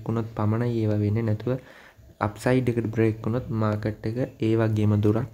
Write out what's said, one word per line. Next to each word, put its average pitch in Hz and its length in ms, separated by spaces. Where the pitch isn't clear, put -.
වුණොත් 113 180
පමණයි 113 460
ඒවා 107 180
වෙන්නේ. 104 220
නැතුව 117 360
අප්සයිඩ් 127 480
එකට 117 180
බ්‍රේක් 110 380
වුණොත් 117 240
මාකට් 107 580
එක 123 340
ඒ 110 140
වගේම 107 460
දුරක් 107 320